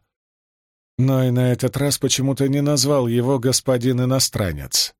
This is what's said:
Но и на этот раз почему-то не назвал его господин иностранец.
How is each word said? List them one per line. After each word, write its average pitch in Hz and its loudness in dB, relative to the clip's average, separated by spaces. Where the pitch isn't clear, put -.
Но 131 2
и 127 2
на 123 2
этот 123 -2
раз 139 -2
почему-то 135 0
не 143 0
назвал 143 2
его 120 0
господин 123 0
иностранец. 101 -2